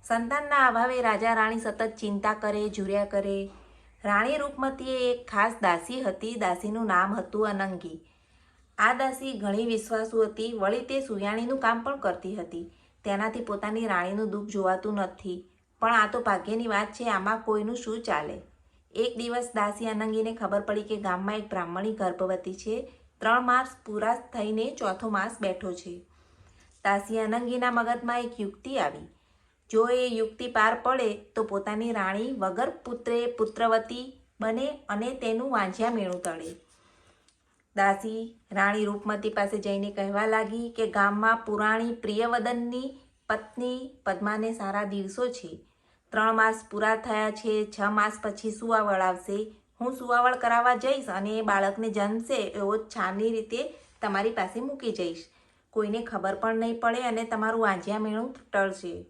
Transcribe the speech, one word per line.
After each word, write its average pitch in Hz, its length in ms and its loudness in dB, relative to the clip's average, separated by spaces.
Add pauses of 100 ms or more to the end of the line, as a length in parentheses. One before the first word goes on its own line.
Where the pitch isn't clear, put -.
સંતાનના 269 600 2
અભાવે 247 340 2
રાજા 220 320 2
રાણી 220 260 2
સતત 220 280 -2
ચિંતા 214 460 0
કરે, 208 360 -2
ઝૂર્યા 196 360 0
કરે. 196 460 -2 (520)
રાણી 214 340 4
રૂપમતીએ 262 760 0
એક 240 140 -6
ખાસ 214 340 2
દાસી 190 400 2
હતી. 220 340 -2
દાસીનું 208 500 0
નામ 190 280 4
હતું 214 360 0
અનંગી. 185 520 -4 (760)
આ 220 160 6
દાસી 262 460 -2
ઘણી 202 260 2
વિશ્વાસુ 220 560 0
હતી. 220 320 0
વળી 220 280 2
તે 269 240 -2
સુયાણીનું 226 540 -2
કામ 233 240 2
પણ 277 120 -4
કરતી 190 400 -2
હતી. 170 360 -8 (320)
તેનાથી 214 380 -2
પોતાની 214 460 -2
રાણીનું 196 420 0
દુઃખ 202 180 -4
જોવાતું 196 460 0
નથી. 185 520 -4 (340)
પણ 233 140 4
આ 214 140 6
તો 240 140 -2
ભાગ્યની 220 460 0
વાત 208 200 2
છે, 233 220 -4
આમાં 208 300 2
કોઈનું 220 360 0
શું 226 260 -6
ચાલે? 151 400 -2 (500)
એક 233 260 0
દિવસ 240 380 -2
દાસી 208 320 0
અનંગીને 220 480 0
ખબર 202 260 0
પડી 208 220 -2
કે 214 120 -4
ગામમાં 196 400 -2
એક 214 140 -6
બ્રાહ્મણી 185 440 -2
ગર્ભવતી 185 600 -2
છે. 220 380 -6 (280)
ત્રણ 233 220 4
માસ 254 340 2 (100)
પૂરા 214 300 0
થઈને 220 600 -2
ચોથો 214 340 -2
માસ 208 320 -2
બેઠો 185 320 -2
છે. 175 320 -12 (800)
દાસી 202 360 2
અનંગીના 240 520 0
મગજમાં 240 480 0
એક 233 200 -6
યુક્તિ 247 380 -6
આવી. 151 300 -2 (640)
જો 220 160 6
એ 254 200 2
યુક્તિ 226 400 -2
પાર 226 280 4
પડે 247 380 2
તો - 300 -4
પોતાની 208 480 -2
રાણી 208 400 -2
વગર 202 380 0
પુત્રે 233 580 -2
પુત્રવતી 226 920 0 (200)
બને 254 380 -2 (100)
અને 226 240 -2
તેનું 247 380 -2
વાંઝ્યા 220 380 2
મેણું 185 320 -2
તળે. 165 340 -6 (1200)
દાસી 220 640 0 (120)
રાણી 202 340 2
રૂપમતી 208 440 -2
પાસે 202 280 0
જઈને 202 340 -2
કહેવા 202 340 -2
લાગી 220 520 0
કે 220 100 0
ગામમાં 208 500 4
પુરાણી 220 560 0
પ્રિયવદનની 240 1040 0 (320)
પત્ની 247 640 -4 (140)
પદ્માને 214 480 0
સારા 202 300 -2
દિવસો 196 440 -2
છે. - 320 -8 (520)
ત્રણ 220 220 4
માસ 220 380 4
પૂરા 214 240 4
થયા 214 360 0
છે, 214 360 0 (120)
છ - 20 0
માસ 208 320 2 (100)
પછી 214 280 -4
સુવાવળ 214 500 2
આવશે. 196 540 0 (260)
હું 254 140 -2
સુવાવળ 247 400 4
કરાવવા 247 400 4
જઈશ 262 340 0
અને 202 280 -2
એ 220 40 0
બાળકને 202 480 2
જન્મશે 214 460 0
એવો 208 420 -2
છાની 214 520 -2
રીતે 226 440 -4 (280)
તમારી 208 300 0
પાસે 214 300 -4
મૂકી 269 300 -4
જઈશ. 170 340 -6 (440)
કોઈને 214 340 0
ખબર 196 320 -2
પણ 226 200 0
નહીં 226 240 0
પડે 233 220 2
અને 226 220 -2
તમારું 220 380 0
વાંઝ્યા 202 380 0
મેણું 220 360 -2 (180)
ટળશે. 190 560 -2